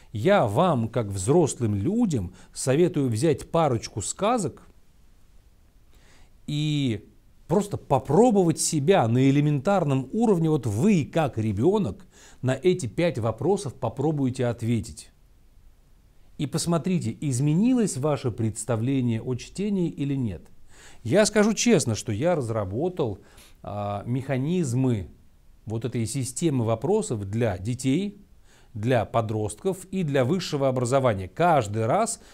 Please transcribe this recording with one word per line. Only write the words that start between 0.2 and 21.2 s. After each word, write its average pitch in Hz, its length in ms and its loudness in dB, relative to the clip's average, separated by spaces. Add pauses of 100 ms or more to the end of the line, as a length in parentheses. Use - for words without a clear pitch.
вам, 120 420 2
как 110 200 -4
взрослым 110 680 0
людям, 139 580 -2 (220)
советую 156 540 0
взять 127 420 0
парочку 131 520 -2
сказок 196 600 -4 (1800)
и 147 640 -2 (400)
просто 196 280 0
попробовать 175 840 4
себя 151 480 2
на 131 200 6
элементарном 147 840 2
уровне. 202 360 2
Вот 151 160 2
вы, 127 480 2
как 151 260 -2
ребенок, 110 680 0 (340)
на 127 120 0
эти 175 340 0
пять 165 320 -2
вопросов 131 560 -2
попробуйте 131 720 -2
ответить. 110 640 -4 (1300)
И 151 80 -4
посмотрите, 165 720 -2
изменилось 160 760 0
ваше 131 340 -2
представление 117 880 -2
о 131 140 -4
чтении 190 560 -4
или 143 240 -4
нет. 113 340 -6 (540)
Я 165 240 4